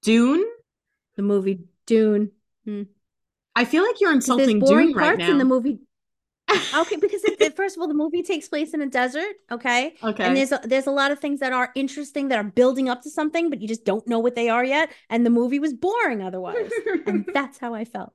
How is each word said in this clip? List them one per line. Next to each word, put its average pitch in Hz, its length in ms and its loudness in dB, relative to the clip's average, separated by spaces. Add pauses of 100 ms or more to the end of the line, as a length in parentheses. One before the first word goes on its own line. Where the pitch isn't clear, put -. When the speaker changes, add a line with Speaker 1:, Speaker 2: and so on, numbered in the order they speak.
Speaker 1:
Dune? 247 420 4 (720)
Speaker 2:
The 202 60 -6
movie 196 420 0 (220)
Dune. 214 440 2 (340)
Hmm. 208 180 -10 (720)
Speaker 1:
I 240 80 2
feel 311 200 2
like 415 160 -2
you're 370 140 4
Speaker 2:
'Cause 247 120 2
there's 247 120 2
Speaker 1:
insulting 233 220 4
Speaker 2:
boring 285 280 6
Speaker 1:
Dune 269 80 0
right 302 100 2 (120)
Speaker 2:
parts 339 120 -2
in 285 80 4
the 262 60 4
Speaker 1:
now. 262 60 4
Speaker 2:
movie. 254 340 0
Speaker 1:
<laughs> - 40 -20 (880)
Speaker 2:
Okay, 330 220 0
because 381 280 -2
it, 427 160 0
it, 320 160 2
first 392 200 -4
of 330 60 -10
all, - 60 -4
the 302 60 -4
movie 311 280 -2
takes 339 260 -6
place 311 260 -4
in 302 80 -2
a 277 40 -4
desert, 262 480 -4 (160)
okay? 247 520 -2
Speaker 1:
Okay. 214 220 -4
Speaker 2:
And 269 120 2
there's 269 160 2
a, 262 120 -2
there's 262 220 0
a 277 40 -2
lot 277 200 0
of 285 80 -2
things 285 220 -4
that 262 120 -2
are 254 220 -2
interesting 277 540 -6
that 247 100 0
are 208 60 -2
building 254 460 2
up 247 120 -6
to 302 80 -14
something, 320 380 -2
but 240 140 -6
you 214 60 -8
just 226 160 -8
don't 208 220 -2
know 233 120 -2
what 240 160 0
they 233 160 -2
are 240 140 0
yet. 302 260 0 (180)
And 233 160 2
the 233 60 4
movie 240 280 2
was 294 160 -2
boring 349 480 -2
otherwise. 185 480 -6 (180)
Speaker 1:
<laughs> 370 180 -2
Speaker 2:
And 208 260 -2
that's 277 260 -4
how 233 160 -8
I 220 100 -8
felt. 196 300 -12